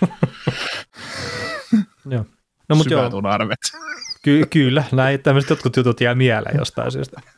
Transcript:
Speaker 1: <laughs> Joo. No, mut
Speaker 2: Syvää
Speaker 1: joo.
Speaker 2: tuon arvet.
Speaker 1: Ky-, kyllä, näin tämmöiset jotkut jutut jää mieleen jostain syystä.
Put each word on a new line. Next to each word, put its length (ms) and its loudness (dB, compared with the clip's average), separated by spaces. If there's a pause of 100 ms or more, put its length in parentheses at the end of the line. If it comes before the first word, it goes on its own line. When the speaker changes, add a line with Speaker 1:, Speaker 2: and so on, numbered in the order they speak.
Speaker 1:
<laughs> 100 0 (2000)
Joo. 140 -2 (440)
No, 80 4
mut 120 4
Speaker 2:
Syvää 140 2
Speaker 1:
joo. 80 -2
Speaker 2:
tuon 160 -4
arvet. 320 -2 (640)
Speaker 1:
Ky-, 280 4
kyllä, 420 2
näin 300 2
tämmöiset 280 2
jotkut 260 0
jutut 240 2
jää 140 2
mieleen 440 2
jostain 340 -4
syystä. 280 -8 (180)